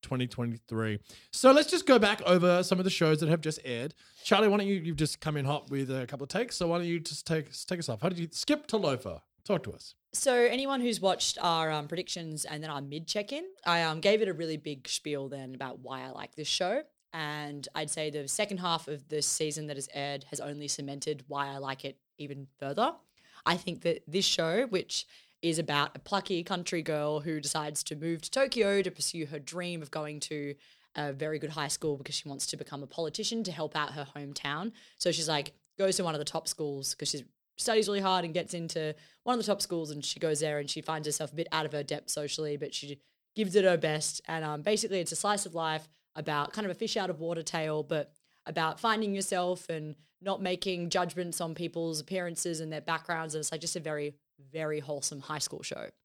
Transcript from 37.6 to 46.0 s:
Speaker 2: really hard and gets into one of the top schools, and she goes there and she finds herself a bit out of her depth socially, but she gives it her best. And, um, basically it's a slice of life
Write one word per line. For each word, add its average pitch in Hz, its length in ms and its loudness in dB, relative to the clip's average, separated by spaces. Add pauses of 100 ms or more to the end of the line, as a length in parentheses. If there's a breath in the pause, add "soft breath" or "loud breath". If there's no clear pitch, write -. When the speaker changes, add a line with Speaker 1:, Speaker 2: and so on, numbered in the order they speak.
Speaker 2:
really 202 120 2
hard 185 260 4
and 165 80 -6
gets 175 200 -2
into 160 420 -4 (280 soft breath)
one 247 140 2
of - 20 0
the 202 60 -2
top 202 160 2
schools, 165 300 -2
and 147 120 -8
she - 160 -4
goes 156 200 2
there 151 200 0
and 143 100 -6
she 156 120 -4
finds 156 260 -4
herself 147 240 -2
a 143 40 -12
bit 170 160 -2
out 160 140 2
of 147 80 -4
her 147 100 -2
depth 147 260 -6
socially, 147 480 -2
but 139 160 -6
she 143 260 -8 (360)
gives 202 200 2
it 202 100 8
her 175 120 8
best. 156 500 0
And, 160 180 -2
um, 151 160 -4
basically 208 380 2
it's 165 120 -2
a 160 60 -4
slice 208 280 0
of 170 80 -12
life 160 340 -2 (280)